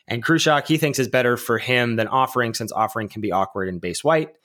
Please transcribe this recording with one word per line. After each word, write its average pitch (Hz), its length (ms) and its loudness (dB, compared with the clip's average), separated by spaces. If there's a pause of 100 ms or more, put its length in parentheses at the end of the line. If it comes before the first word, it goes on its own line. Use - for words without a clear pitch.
And 117 160 -6
Krushak, 156 420 2
he 156 120 2
thinks, 147 200 0
is 127 100 0
better 123 280 2
for 113 220 -2
him 120 380 0
than 110 120 0
Offering, 123 460 0
since 110 180 -6
Offering 107 360 -2
can 107 120 -12
be 107 120 -2
awkward 95 360 -2
in 90 100 -6
base 90 260 -6
white, 156 400 2